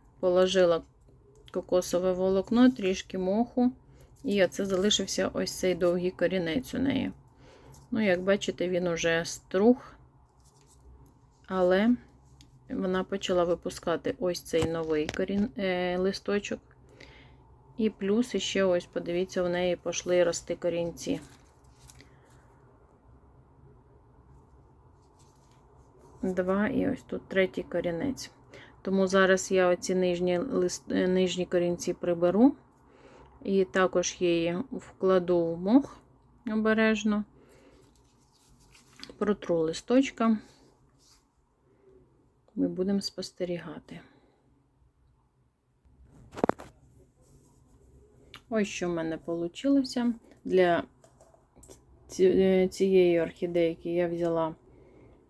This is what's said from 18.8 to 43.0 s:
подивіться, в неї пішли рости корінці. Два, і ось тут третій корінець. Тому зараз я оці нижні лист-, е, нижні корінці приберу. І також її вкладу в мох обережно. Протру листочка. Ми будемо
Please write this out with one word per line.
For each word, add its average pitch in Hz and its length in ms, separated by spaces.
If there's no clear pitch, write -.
подивіться, 175 580
в 180 60
неї 175 260
пішли 180 480
рости 170 320
корінці. 170 640
Два, 185 460
і 277 220
ось - 140
тут - 240
третій 185 360
корінець. 170 680
Тому 190 220
зараз 190 440
я 185 160
оці 180 280
нижні 180 440
лист-, 180 540
е, 185 140
нижні 180 380
корінці 175 480
приберу. 175 600
І 196 220
також 180 540
її 170 380
вкладу 180 720
в 165 160
мох 240 360
обережно. 214 720
Протру 196 400
листочка. 226 800
Ми 180 120
будемо 190 340